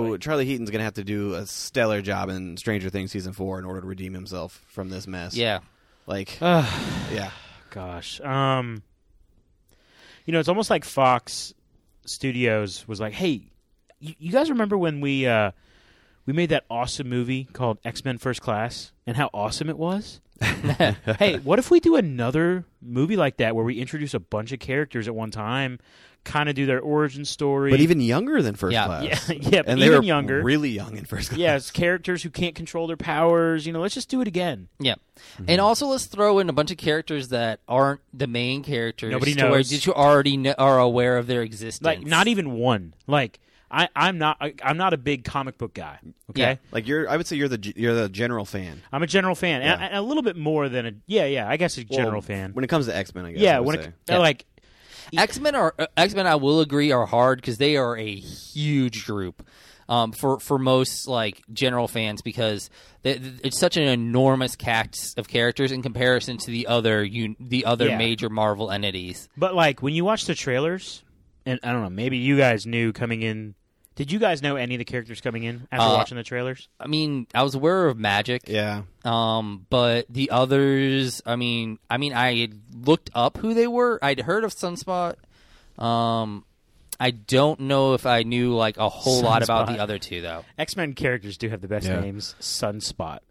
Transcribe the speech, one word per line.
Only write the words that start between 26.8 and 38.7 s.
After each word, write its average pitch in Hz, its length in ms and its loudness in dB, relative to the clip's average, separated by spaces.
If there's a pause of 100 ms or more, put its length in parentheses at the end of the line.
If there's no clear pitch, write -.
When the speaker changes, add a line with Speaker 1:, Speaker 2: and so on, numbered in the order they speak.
Speaker 1:
story? 139 460 0
Speaker 2:
But 135 100 6
even 165 180 6
younger 185 420 2
than 107 140 0
First 98 180 0
Speaker 3:
Yeah. 110 120 2
Speaker 2:
Class. 85 180 -4 (260)
Speaker 1:
Yeah, 165 60 -2
<laughs> 143 60 -10
yeah, 165 260 4
Speaker 2:
And 127 120 2
Speaker 1:
even - 0 -
Speaker 2:
they 143 100 6
were 156 120 8
Speaker 1:
younger. 147 400 0
Speaker 2:
really 147 280 2
young 107 280 -8
in 101 60 -12
First 104 260 -6
Class. 127 100 -6
Speaker 1:
Yes, 151 320 0
characters 180 520 0
who 170 60 -8
can't 170 260 -4
control 165 320 -6
their 165 100 -6
powers. 165 720 4
You 165 60 -6
know, 165 80 -2
let's 196 140 -2
just 254 140 -8
do 262 120 0
it 247 80 0
again. 170 400 -4 (100)
Speaker 3:
Yeah. 127 160 0
Speaker 2:
Mm-hmm. - 540 -18
Speaker 3:
And 175 120 6
also 220 260 4
let's 269 180 -2
throw 202 340 4
in 190 80 2
a 160 60 -2
bunch 147 180 0
of 170 60 -8
characters 151 520 -2
that 117 380 -2
aren't 135 320 4 (140)
the 131 140 -4
main 123 360 -2
characters 117 480 -4